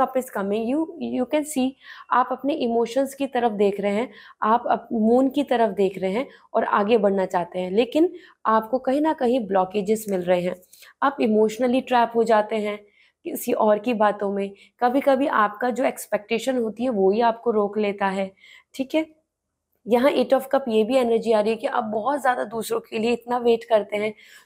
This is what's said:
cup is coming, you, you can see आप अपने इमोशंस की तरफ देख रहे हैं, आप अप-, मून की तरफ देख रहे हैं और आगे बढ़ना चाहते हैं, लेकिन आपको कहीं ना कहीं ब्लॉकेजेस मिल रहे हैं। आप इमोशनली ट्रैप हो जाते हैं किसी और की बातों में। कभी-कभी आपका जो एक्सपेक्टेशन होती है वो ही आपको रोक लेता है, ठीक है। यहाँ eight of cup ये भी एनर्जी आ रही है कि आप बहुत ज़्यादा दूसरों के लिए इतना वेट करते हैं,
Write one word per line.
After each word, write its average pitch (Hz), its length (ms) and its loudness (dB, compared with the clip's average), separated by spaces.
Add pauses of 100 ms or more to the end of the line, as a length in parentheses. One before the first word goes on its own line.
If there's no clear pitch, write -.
cup 254 160 0
is - 200 -6
coming, 208 360 -2
you, 320 140 -2 (280)
you 254 200 -2
can 302 180 0
see 262 160 0 (420)
आप 247 200 2
अपने 269 220 -2
इमोशंस 247 600 0
की 277 120 -4
तरफ 240 240 0
देख 202 280 0
रहे 202 140 0
हैं, 214 160 -2 (320)
आप 220 260 2
अप-, - 260 -2
मून 240 360 4
की 277 140 0
तरफ 226 320 0
देख 196 220 0
रहे 190 140 -4
हैं 185 160 -4 (260)
और 226 100 0
आगे 214 340 2
बढ़ना 196 280 2
चाहते 180 340 -4
हैं, 180 120 -4
लेकिन 277 420 2 (320)
आपको 220 340 0
कहीं 269 220 0
ना 311 120 2
कहीं 247 340 0
ब्लॉकेजेस 196 640 0
मिल 185 120 -2
रहे 175 200 2
हैं। 175 140 -4 (480)
आप 277 180 0
इमोशनली 220 600 2
ट्रैप 240 340 2
हो 233 80 4
जाते 214 320 2
हैं 208 240 -4 (460)
किसी - 280 -6
और 214 260 2
की 240 140 -2
बातों 208 400 0
में। 196 180 -6 (280)
कभी-कभी 269 480 2
आपका 233 420 0
जो 240 140 -2
एक्सपेक्टेशन 226 760 -2
होती 220 260 -4
है 262 60 0
वो 190 220 2
ही 220 100 2
आपको 233 300 0
रोक 208 260 0
लेता 202 300 -2
है, 190 240 -4 (420)
ठीक 269 220 -6
है। 311 100 0 (800)
यहाँ 240 260 4
eight 247 220 2
of 262 200 2
cup 269 140 2
ये 220 160 2
भी 240 140 0
एनर्जी 233 340 2
आ 214 80 4
रही 214 120 0
है 220 60 -2
कि 277 100 -6
आप 247 160 -2
बहुत 226 380 -4
ज़्यादा 247 220 0
दूसरों 226 360 -6
के 226 200 -8
लिए 233 140 0
इतना 240 240 -4
वेट 233 260 2
करते 208 340 0
हैं, 214 160 -4 (320)